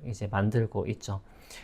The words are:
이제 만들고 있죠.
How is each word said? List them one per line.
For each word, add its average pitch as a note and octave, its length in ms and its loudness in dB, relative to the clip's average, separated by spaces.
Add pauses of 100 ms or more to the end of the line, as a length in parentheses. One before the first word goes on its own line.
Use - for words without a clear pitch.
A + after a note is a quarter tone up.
이제 G#2+ 220 -4
만들고 G#2+ 580 2
있죠. G2+ 340 -4 (420)